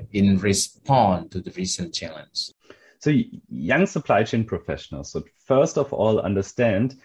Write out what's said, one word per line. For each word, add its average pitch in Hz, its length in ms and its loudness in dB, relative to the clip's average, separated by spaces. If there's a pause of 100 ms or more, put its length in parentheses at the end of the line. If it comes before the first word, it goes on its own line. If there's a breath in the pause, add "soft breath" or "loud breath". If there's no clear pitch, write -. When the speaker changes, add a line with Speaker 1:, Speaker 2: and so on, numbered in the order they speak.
(120)
Speaker 1:
in 98 260 4
response 98 920 0
to 90 80 -6
the - 160 -12
recent 90 360 -6
challenge? - 600 -10 (480 soft breath)
Speaker 2:
So 151 100 0
y-, 135 160 4 (240)
young 139 340 0
supply 131 380 0
chain 113 220 0
professionals 76 640 -8
should 78 140 -8 (200)
first 139 320 2
of 143 160 -2
all 107 280 2
understand 101 840 0